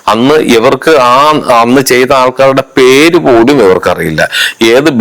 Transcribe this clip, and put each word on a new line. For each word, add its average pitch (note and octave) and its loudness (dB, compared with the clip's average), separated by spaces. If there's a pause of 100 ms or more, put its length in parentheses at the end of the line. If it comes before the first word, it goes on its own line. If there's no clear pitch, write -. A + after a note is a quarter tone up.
(140)
അന്ന് C3 0 (180)
ഇവർക്ക് C#3 0 (160)
ആ, - 2 (480)
അന്ന് B2+ 0 (100)
ചെയ്ത B2+ 0 (120)
ആൾക്കാരുടെ C3+ 0 (140)
പേര് D3 2
പോലും B2 2 (120)
ഇവർക്കറിയില്ല, E2+ -2 (500)
ഏത് C#3+ 0